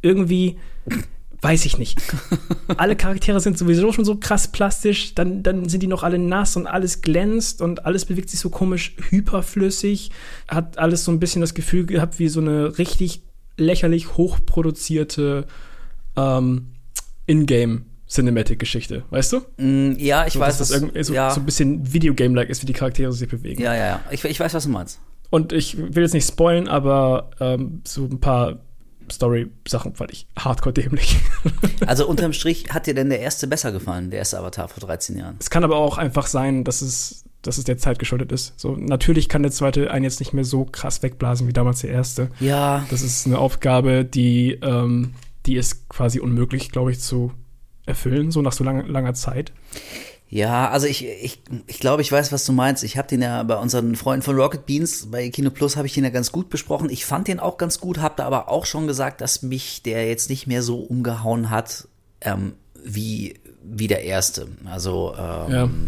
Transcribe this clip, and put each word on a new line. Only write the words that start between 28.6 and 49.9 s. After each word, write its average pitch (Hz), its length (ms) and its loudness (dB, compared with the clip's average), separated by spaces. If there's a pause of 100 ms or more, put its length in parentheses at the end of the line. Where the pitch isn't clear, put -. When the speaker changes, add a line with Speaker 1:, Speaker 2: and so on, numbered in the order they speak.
Speaker 1:
Story-Sachen - 840 -2
fand - 180 -10
ich - 140 -14 (120)
hardcore 131 340 0
dämlich. 131 500 4
<laughs> - 40 8 (600)
Speaker 2:
Also 131 220 2
unterm 160 240 2
Strich, - 380 -2
hat 151 160 -4
dir 147 80 0
denn 135 160 0
der 120 100 0
erste 139 260 -4
besser 139 240 -2
gefallen, 90 400 -6
der 101 100 -6
erste 95 180 -4
Avatar 90 280 -8
vor - 140 -14
dreizehn 92 380 -8
Jahren? 87 200 -10
Speaker 1:
Es - 120 -8
kann 170 120 4
aber 156 140 4
auch 151 220 2
einfach 143 280 0
sein, 131 380 0
dass 123 180 -2
es, - 420 -6 (180)
dass - 160 -4
es 127 60 -6
der 123 120 0
Zeit 127 220 2
geschuldet 127 340 -4
ist. - 260 -6
So, 135 180 -4
natürlich 147 520 4
kann 147 140 4
der 143 100 2
zweite 139 380 2
einen 135 140 0
jetzt 131 160 -2
nicht 127 120 -6
mehr 135 120 0
so 131 200 0
krass - 380 -6
wegblasen 123 440 0
wie 120 60 0
damals 123 300 2
der 131 80 -6
erste. 127 400 -2 (100)
Speaker 2:
Ja. 139 500 2
Speaker 1:
Das 131 120 0
ist 127 240 -2
eine 123 120 4
Aufgabe, 131 680 4
die, 123 460 4 (100)
ähm, 123 500 0 (320)
die 131 120 4
ist - 340 -2
quasi 120 280 0
unmöglich, 123 540 -2
glaub 127 160 0
ich, 123 100 -2
zu 123 320 -2 (540)
erfüllen, 143 480 0
so 156 100 2
nach 135 100 0
so 131 120 -2
lang-, 135 240 -2
langer 131 260 -2
Zeit. 127 380 -6 (760)